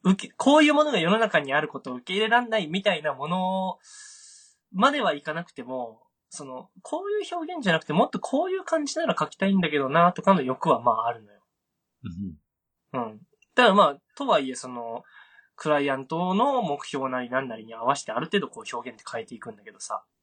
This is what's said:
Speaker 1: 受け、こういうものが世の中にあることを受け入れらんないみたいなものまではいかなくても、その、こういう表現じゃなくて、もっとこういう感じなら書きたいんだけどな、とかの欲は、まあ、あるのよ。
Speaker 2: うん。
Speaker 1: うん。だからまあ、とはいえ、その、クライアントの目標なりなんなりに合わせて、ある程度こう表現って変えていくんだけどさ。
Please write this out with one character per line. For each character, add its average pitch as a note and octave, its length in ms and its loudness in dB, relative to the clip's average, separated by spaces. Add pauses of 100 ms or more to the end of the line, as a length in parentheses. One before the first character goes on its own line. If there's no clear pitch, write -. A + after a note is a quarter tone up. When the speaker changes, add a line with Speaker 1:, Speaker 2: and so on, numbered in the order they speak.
Speaker 1:
受 F#3+ 240 2
け、 - 80 -20
こ C#4+ 220 6
う D#4 40 8
い D4+ 80 6
う D4 40 4
も D4+ 100 6
の D4 80 2
が G#3 60 2
世 E3 120 2
の G#3+ 80 4
中 G3+ 220 2
に C3+ 120 -2
あ D3+ 80 4
る D3+ 80 -2
こ C3+ 120 -12
と C3 120 -10
を - 40 -8
受 B2 80 -16
け F3+ 100 -8
入 G3+ 60 0
れ A3 80 0
ら A#3+ 120 4
ん A#3+ 80 -4
な A3 100 0
い E3 100 -2
み F#3+ 140 -4
た G3 120 2
い D3+ 80 -4
な D3+ 100 -2
も C3+ 160 -6
の F#3 500 -2 (960)
ま A3+ 200 4
で D4 80 -2
は F3 140 2
い C#3+ 80 -8
か D#3 120 -6
な E3+ 100 -6
く - 60 -20
て - 140 -14
も、 B2 380 -10 (280)
そ D3 140 -16
の、 C3 260 -16 (120)
こ F4 220 -8
う G4+ 60 -6
い G#4 180 -4
う F4 80 -8
表 E4+ 180 -8
現 D#4 80 -8
じ G3+ 60 0
ゃ E3+ 40 4
な D#3+ 80 2
く - 40 -10
て、 - 80 -6
も G3+ 140 4
っ - 40 -16
と G3+ 100 -6
こ D4 240 -2
う F#4 60 -4
い F#4+ 60 -2
う F#4 80 -10
感 D#4 220 -2
じ - 120 -8
な E4 80 -2
ら - 120 -2
書 D#3 80 -2
き - 100 -20
た G3 100 0
い G3 100 4
ん F#3 40 4
だ D#3+ 100 0
け D3 80 0
ど C3+ 120 0
な、 E3+ 220 6
と - 100 -12
か G3 120 6
の D#3 80 4
欲 C3 280 0
は、 A#2 100 4
ま A#2 120 4
あ、 A2+ 160 0
あ A#2+ 40 0
る A2 120 -14
の G#2 80 -20
よ。 G#2 80 -20 (640)
Speaker 2:
う F2+ 920 -12
ん。 - 20 -2
Speaker 1:
う A#2 40 -4 (120)
ん。 - 40 -20 (340)
だ B3+ 100 6
か A3+ 60 8
ら F#3 40 6
ま G3+ 100 8
あ、 C#3+ 120 2 (200)
と C#4 100 -8
は F#3+ 120 4
い C3+ 120 -2
え、 B2+ 40 -10
そ B2+ 140 -12
の、 A#2+ 340 -10 (540)
ク D#3 140 -4
ラ D3 100 4
イ C#3+ 100 0
ア C3+ 60 0
ン C3 100 -10
ト F3+ 280 -2
の B3+ 280 2
目 C#3+ 240 -4
標 C3 220 -4
な B2+ 120 -4
り A#2+ 100 -10
な B2+ 100 -2
ん C3 80 -6
な A2+ 80 -10
り A2 80 -16
に A2+ 100 -16
合 A2+ 80 -12
わ C3+ 140 0
せ - 80 -10
て、 - 80 -10
あ A#2+ 80 -4
る E3+ 60 -4
程 G3+ 120 -2
度 C#3 100 -2
こ A2 160 -16
う B2 120 -10
表 A#2+ 140 -10
現 A2 60 -18
っ - 80 -20
て - 60 -14
変 A#2 120 -8
え - 20 -16
て A#2+ 100 -16
い G#2 60 -16
く A#2 100 -14
ん G#2+ 60 -18
だ G2+ 80 -20
け G#2 80 -18
ど G2 80 -20
さ。 - 240 -10 (180)